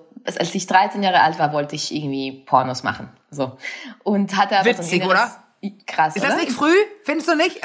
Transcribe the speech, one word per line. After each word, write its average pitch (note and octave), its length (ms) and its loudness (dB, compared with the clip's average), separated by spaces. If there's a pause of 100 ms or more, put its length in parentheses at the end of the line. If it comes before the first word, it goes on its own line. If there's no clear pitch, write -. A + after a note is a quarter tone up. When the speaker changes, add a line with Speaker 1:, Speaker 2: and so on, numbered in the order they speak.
(240)
Speaker 1:
als E3+ 300 -4
ich F#3+ 120 -4
dreizehn G3+ 360 2
Jahre F#3 200 4
alt D#3+ 160 2
war, D3+ 140 2
wollte D3 220 -4
ich - 200 -6
irgendwie C3+ 380 -4 (140)
Pornos C3 360 0
machen. - 260 -6 (220)
So. C3+ 220 -6 (520)
Und G3 320 0
hatte G3+ 220 2
aber F#3+ 60 2
so A3+ 60 4
ein F#3+ 80 0
Speaker 2:
Witzig, F3 240 0
Speaker 1:
inneres F#3 100 2
Speaker 2:
oder? A3 280 2 (460)
Speaker 1:
Krass, D#3 280 0
Speaker 2:
Ist G3+ 80 -4
das C#4 120 2
Speaker 1:
oder? E4 80 0
Speaker 2:
nicht C#4+ 100 -2
früh? D4 220 2 (300)
Findest D#4 240 -2
du E4 80 4
nicht? E4+ 280 0